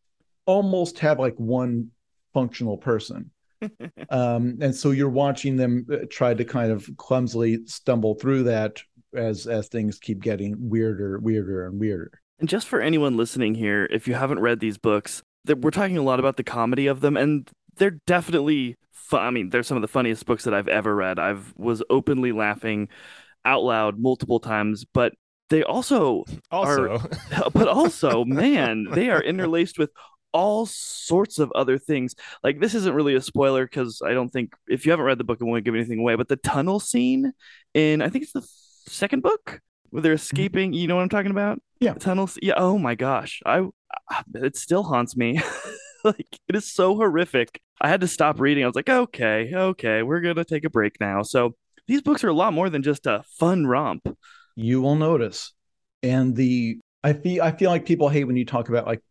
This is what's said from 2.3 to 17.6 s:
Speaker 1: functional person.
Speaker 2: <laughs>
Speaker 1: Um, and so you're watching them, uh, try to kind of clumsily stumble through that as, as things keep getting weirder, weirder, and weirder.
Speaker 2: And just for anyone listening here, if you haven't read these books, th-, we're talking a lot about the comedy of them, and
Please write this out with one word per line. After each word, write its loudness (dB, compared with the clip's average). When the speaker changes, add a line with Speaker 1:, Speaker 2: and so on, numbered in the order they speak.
Speaker 1:
functional -2
person. -4
Speaker 2:
<laughs> -8
Speaker 1:
Um, 0
and 2
so 0
you're 2
watching 0
them, 0
uh, 0
try 2
to 0
kind 0
of -6
clumsily 0
stumble 0
through 0
that 0
as, -4
as -4
things -4
keep -6
getting -4
weirder, -2
weirder, -2
and -8
weirder. -4
Speaker 2:
And -2
just -2
for 0
anyone 2
listening 0
here, 0
if -2
you -2
haven't -2
read 0
these -4
books, -2
th-, 2
we're 0
talking 0
a 0
lot 2
about 0
the -4
comedy 0
of 0
them, 2
and 0